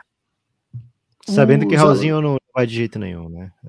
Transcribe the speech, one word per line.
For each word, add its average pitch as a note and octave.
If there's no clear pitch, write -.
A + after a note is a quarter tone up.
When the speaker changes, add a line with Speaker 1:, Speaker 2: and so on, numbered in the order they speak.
Speaker 1:
Sabendo C#3+
Speaker 2:
O -
Speaker 1:
que F#3+
Speaker 2:
Zé D3
Speaker 1:
Raulzinho D3+
não D3
vai B2+
de A2+
jeito A#2
nenhum, F2
né? F2